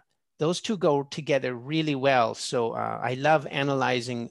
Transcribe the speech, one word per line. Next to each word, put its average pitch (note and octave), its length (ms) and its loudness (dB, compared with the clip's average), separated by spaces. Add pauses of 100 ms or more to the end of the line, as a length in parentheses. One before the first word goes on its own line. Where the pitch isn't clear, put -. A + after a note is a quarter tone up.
(400)
those E3 220 0
two A3 160 -4
go D3 260 2
together C3+ 520 -2
really D3+ 400 -2
well. B2+ 400 4
So, A#2 380 -2
uh, A2+ 300 -4
I B2 120 -2
love D3 360 4
analyzing B2+ 800 -2